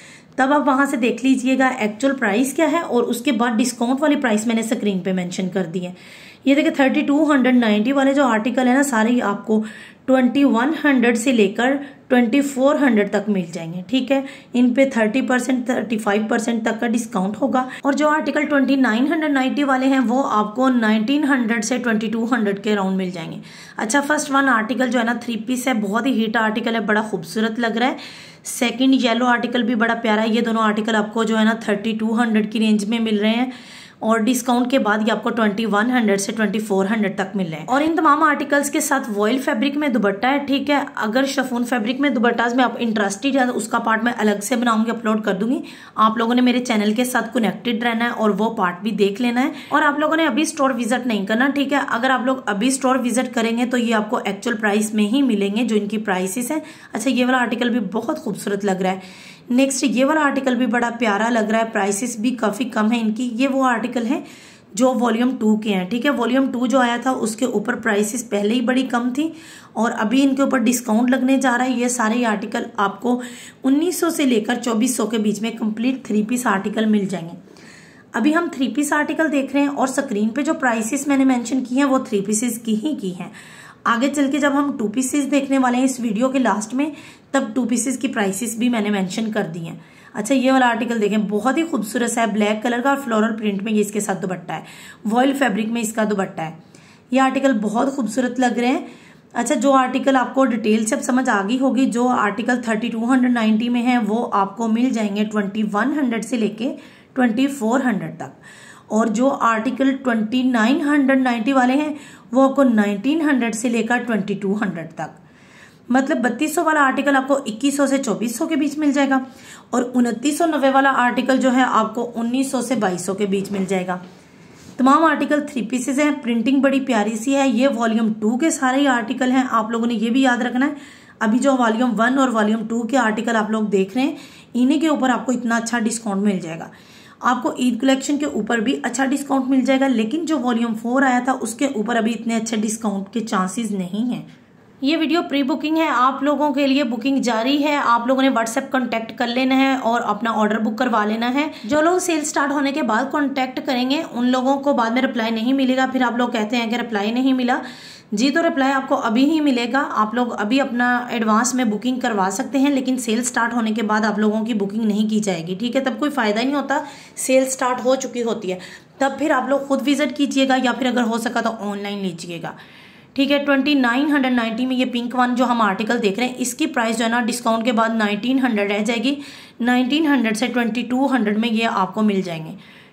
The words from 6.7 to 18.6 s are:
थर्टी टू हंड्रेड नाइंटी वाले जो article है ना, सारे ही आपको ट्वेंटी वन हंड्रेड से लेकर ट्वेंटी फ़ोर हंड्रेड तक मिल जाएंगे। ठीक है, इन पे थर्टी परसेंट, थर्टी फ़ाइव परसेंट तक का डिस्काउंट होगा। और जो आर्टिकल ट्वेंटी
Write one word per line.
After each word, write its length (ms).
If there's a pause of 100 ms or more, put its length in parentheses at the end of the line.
थर्टी 300
टू 220
हंड्रेड 320
नाइंटी 340
वाले 220
जो 120
article 420
है 80
ना, 80
सारे 280
ही 100
आपको 420 (440)
ट्वेंटी 380
वन 280 (100)
हंड्रेड 340
से 140
लेकर 420 (360)
ट्वेंटी 340
फ़ोर 340
हंड्रेड 340
तक 180
मिल 220
जाएंगे। 380
ठीक 220
है, 120 (320)
इन 180
पे 140
थर्टी 360
परसेंट, 460
थर्टी 280
फ़ाइव 300
परसेंट 380
तक 140
का 80
डिस्काउंट 500
होगा। 300 (180)
और 100
जो 140
आर्टिकल 360
ट्वेंटी 320